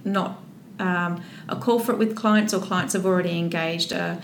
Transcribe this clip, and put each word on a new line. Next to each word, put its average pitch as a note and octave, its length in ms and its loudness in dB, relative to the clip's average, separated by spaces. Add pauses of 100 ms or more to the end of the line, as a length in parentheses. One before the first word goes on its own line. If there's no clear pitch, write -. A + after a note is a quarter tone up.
not, G3 360 -2 (380)
um, F3 420 0 (280)
a - 80 -2
call A#3+ 220 4
for A#3 140 0
it G#3+ 60 0
with A3 180 2
clients, G#3+ 380 4
or F#3+ 60 0
clients F3+ 340 -2
have F#3+ 120 0
already F3 320 2
engaged E3+ 540 -2
a, F3 320 -4